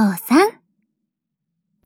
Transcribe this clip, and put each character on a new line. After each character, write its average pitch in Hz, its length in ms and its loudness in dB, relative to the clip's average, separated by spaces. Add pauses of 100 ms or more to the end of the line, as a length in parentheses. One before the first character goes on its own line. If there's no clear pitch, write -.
(180)
さ 285 260 2
ん。 440 160 -4 (1300)